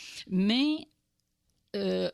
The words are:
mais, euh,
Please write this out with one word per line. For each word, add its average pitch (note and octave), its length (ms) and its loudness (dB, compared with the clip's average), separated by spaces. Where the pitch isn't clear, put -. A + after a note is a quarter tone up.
mais, B3 600 2
euh, F#3 380 0